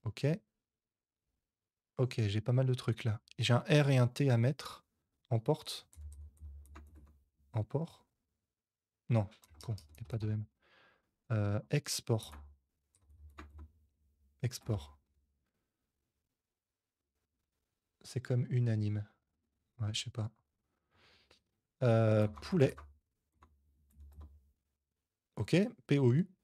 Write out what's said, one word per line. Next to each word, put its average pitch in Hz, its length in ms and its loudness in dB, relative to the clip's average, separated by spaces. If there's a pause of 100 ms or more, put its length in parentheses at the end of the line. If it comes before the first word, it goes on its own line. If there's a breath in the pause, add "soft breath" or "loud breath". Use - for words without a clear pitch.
Ok. 113 220 -6 (1700)
Ok, 127 240 0
j'ai 104 180 0
pas 120 140 0
mal 131 120 2
de 127 80 0
trucs 123 300 -4
là. 107 160 -2 (200)
J'ai 120 140 2
un 120 140 2
R 147 220 6
et 131 80 4
un 123 100 6
T 139 220 0
à 120 80 4
mettre. - 480 -2 (440)
En 117 100 0
porte. - 480 -4 (1600)
En 107 140 -2
port. - 420 -6 (1000)
Non, 110 180 2 (360)
con, 113 120 -6 (220)
y - 40 -18
a 117 40 -14
pas 120 120 -6
de 107 140 -2
M. 107 140 -2 (840 soft breath)
Euh, 104 280 0 (120)
export. - 600 -2 (2000)
Export. - 560 -6 (3000)
C'est - 200 -8
comme 123 280 -2
unanime. 107 560 0 (760)
Ouais, 107 140 -4
je - 120 -6
sais 120 40 -10
pas. 110 220 -6 (1500 soft breath)
Euh, 110 460 4
poulet. - 480 0 (2500)
Ok, 135 220 2 (280)
P 143 140 2
O 123 140 6
U. 175 160 2 (140)